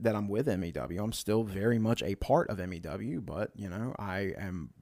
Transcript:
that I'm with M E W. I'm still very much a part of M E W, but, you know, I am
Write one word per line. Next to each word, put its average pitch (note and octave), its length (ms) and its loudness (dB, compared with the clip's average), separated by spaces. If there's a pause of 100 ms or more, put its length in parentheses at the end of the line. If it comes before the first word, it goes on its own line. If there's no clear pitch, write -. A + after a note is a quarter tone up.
that A2+ 120 4
I'm G#2 140 0
with A#2+ 200 2
M F#2+ 160 2
E E2+ 80 -2
W. D#2+ 300 -4
I'm A2 100 -2
still A2 320 2
very G#2+ 340 2
much A2 240 4
a G2 140 0
part - 340 4
of F#2+ 100 -2
M F#2 140 -4
E E2+ 40 -8
W, G2+ 440 -4
but, F#2 340 -4
you G2 140 -6
know, A2+ 280 -4
I G2 380 -2
am F2 340 -6 (120)